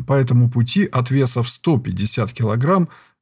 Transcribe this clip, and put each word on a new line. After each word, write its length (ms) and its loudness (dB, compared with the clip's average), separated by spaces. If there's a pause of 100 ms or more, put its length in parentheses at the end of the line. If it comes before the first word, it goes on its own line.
по 60 0
этому 360 4
пути 360 0
от 260 -2
веса 320 0
в 60 -6
сто 280 -2
пятьдесят 540 -4
килограмм 560 0 (340)